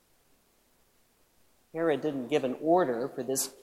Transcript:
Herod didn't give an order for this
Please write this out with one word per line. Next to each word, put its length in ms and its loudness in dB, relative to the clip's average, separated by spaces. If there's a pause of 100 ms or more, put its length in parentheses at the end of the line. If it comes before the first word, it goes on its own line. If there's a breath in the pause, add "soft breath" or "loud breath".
(1700)
Herod 280 2
didn't 260 -2
give 160 0
an 180 -2
order 460 2
for 160 -8
this 280 -4 (120)